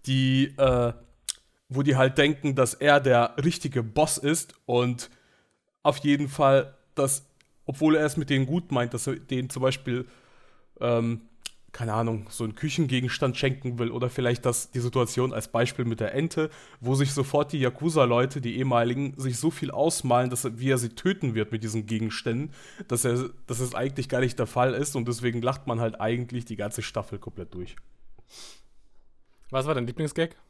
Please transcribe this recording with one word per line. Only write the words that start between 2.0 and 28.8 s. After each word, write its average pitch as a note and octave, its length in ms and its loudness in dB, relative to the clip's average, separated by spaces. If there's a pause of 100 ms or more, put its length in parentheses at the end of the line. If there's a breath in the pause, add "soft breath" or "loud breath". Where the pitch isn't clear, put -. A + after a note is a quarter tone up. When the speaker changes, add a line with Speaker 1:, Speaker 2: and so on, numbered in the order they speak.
Speaker 1:
denken, C#3+ 380 2
dass C3 180 2
er C#3+ 260 6
der A#2+ 440 4
richtige C3+ 400 0
Boss C#3 340 2
ist D3+ 360 -2 (120)
und B2 440 0 (760 soft breath)
auf C#3+ 140 4
jeden C#3+ 320 2
Fall, C3+ 460 4 (200)
dass, C#3 300 0 (400)
obwohl D#3 300 4
er D3+ 100 4
es C#3+ 120 0
mit C#3+ 120 -4
denen C3+ 160 4
gut E3+ 260 -4
meint, A#2+ 220 0
dass B2 140 -6
er C3+ 80 -2
denen B2+ 340 -4
zum C3 140 -6
Beispiel, B2+ 420 -2 (720 soft breath)
ähm, A#2 420 0 (500)
keine A2+ 220 -4
Ahnung, A2+ 360 -2
so - 160 -6
einen A2 100 -6
Küchengegenstand B2+ 800 0
schenken C3 440 -2
will A#2 120 -2
oder A#2+ 180 -4
vielleicht B2 360 -2
das, - 260 0
die B2+ 80 -4
Situation B2 540 0
als G#2+ 160 -6
Beispiel B2 340 0
mit A2+ 160 -2
der A2 140 -2
Ente, D#3 360 -2 (300 loud breath)
wo B2+ 160 0
sich C#3 160 2
sofort C#3 400 0
die D#3 80 -2
Yakuza-Leute, C3 800 2
die A#2 180 -6
ehemaligen, B2+ 640 0
sich C3 200 -4
so D#3+ 120 0
viel - 200 -8
ausmalen, B2+ 580 2
dass B2 160 -4
er, A#2 140 -6
wie C3 100 0
er C3 80 4
sie A#2+ 180 -2
töten F#3 400 -2
wird G#2+ 160 0
mit A2+ 120 -4
diesen A2 220 -4
Gegenständen, A2+ 680 -4 (360 loud breath)
dass B2 160 -2
er, B2 260 0 (180)
dass A#2+ 120 -6
es B2 160 -4
eigentlich C3+ 320 -4
gar B2+ 140 0
nicht B2+ 180 0
der A#2 80 0
Fall B2+ 260 0
ist C#3+ 220 -4
und A#2+ 120 -2
deswegen A#2+ 340 -2
lacht B2+ 260 -2
man A#2 140 -2
halt A2+ 180 -2
eigentlich A#2+ 460 -4
die A2 100 -10
ganze G#2 260 -6
Staffel G#2 380 -8
komplett - 340 -12
durch. F2+ 220 -12 (1800 loud breath)